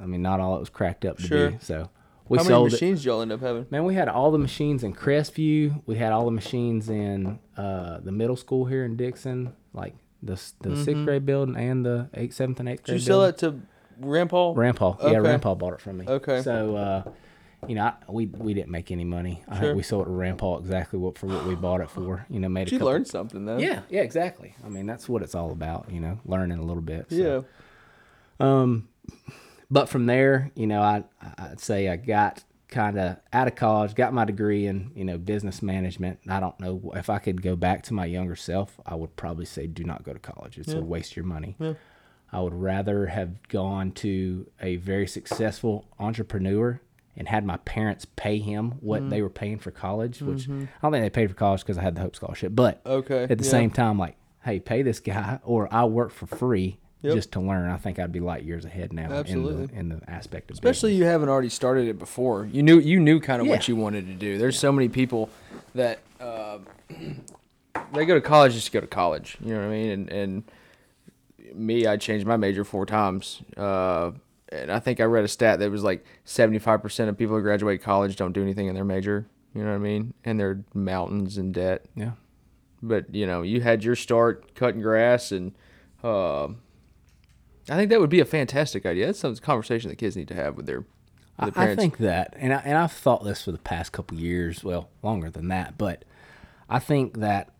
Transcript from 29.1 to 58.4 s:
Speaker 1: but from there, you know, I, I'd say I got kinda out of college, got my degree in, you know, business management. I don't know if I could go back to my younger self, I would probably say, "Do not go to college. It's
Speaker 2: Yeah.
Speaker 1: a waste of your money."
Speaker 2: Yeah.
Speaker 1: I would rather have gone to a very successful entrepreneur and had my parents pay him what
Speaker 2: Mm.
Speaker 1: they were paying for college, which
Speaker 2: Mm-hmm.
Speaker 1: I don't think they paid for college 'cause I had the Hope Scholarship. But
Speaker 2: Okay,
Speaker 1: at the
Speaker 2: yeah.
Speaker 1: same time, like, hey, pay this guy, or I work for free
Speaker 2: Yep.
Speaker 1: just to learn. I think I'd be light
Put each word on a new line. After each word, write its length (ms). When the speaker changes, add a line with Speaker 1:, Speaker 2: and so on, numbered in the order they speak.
Speaker 1:
but 180
from 180
there, 480
you 120
know, 160
I, 220
I'd 240
say 280
I 80
got 460
kinda 520
out 160
of 60
college, 400
got 180
my 120
degree 420
in, 280
you 100
know, 140
business 440
management. 640
I 120
don't 200
know 340
if 160
I 80
could 240
go 140
back 280
to 100
my 120
younger 300
self, 500
I 80
would 220
probably 300
say, 200
"Do 180
not 200
go 80
to 60
college. 400
It's 140
Speaker 2:
Yeah. 60
Speaker 1:
a 40
waste 300
of 40
your 100
money." 320
Speaker 2:
Yeah. 160
Speaker 1:
I 100
would 140
rather 520
have 420
gone 440
to 540
a 160
very 300
successful 800
entrepreneur 800
and 100
had 180
my 140
parents 460
pay 340
him 420
what 220
Speaker 2:
Mm. 80
Speaker 1:
they 120
were 80
paying 280
for 120
college, 520
which 200
Speaker 2:
Mm-hmm. 220
Speaker 1:
I 20
don't 100
think 120
they 60
paid 200
for 40
college 300
'cause 140
I 40
had 140
the 60
Hope 120
Scholarship. 400
But 320
Speaker 2:
Okay, 380
Speaker 1:
at 140
the 60
Speaker 2:
yeah. 60
Speaker 1:
same 200
time, 280
like, 180
hey, 160
pay 220
this 180
guy, 420
or 300
I 140
work 260
for 140
free 520
Speaker 2:
Yep. 140
Speaker 1:
just 180
to 80
learn. 300
I 60
think 220
I'd 140
be 80
light 240